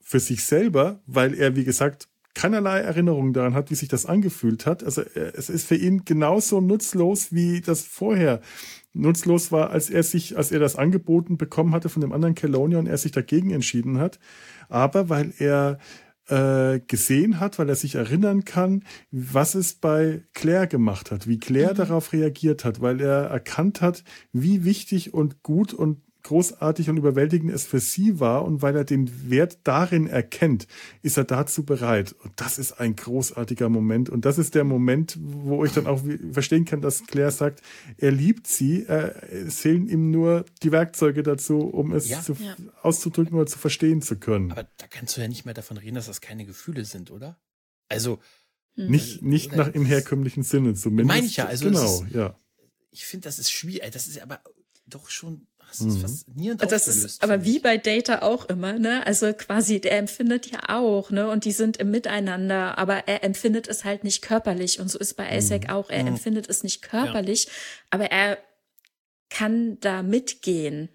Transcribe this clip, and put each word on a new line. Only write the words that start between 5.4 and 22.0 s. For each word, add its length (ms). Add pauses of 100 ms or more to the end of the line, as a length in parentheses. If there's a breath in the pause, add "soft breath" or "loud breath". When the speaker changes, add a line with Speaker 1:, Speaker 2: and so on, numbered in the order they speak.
Speaker 1:
ist 180
für 80
ihn 300
genauso 560
nutzlos, 720
wie 280
das 220
vorher 580 (520 loud breath)
nutzlos 580
war, 200
als 180
er 140
sich, 340
als 140
er 80
das 160
angeboten 640
bekommen 360
hatte 160
von 120
dem 100
anderen 240
Kelonia 440
und 80
er 100
sich 140
dagegen 400
entschieden 480
hat. 200 (500 loud breath)
Aber 400
weil 300
er, 400 (480 loud breath)
äh, 600
gesehen 520
hat, 180
weil 120
er 60
sich 200
erinnern 480
kann, 400 (280 loud breath)
was 440
es 200
bei 480 (100)
Claire 340
gemacht 440
hat, 160
wie 120
Claire 340
Speaker 2:
Mhm. 40
Speaker 1:
darauf 360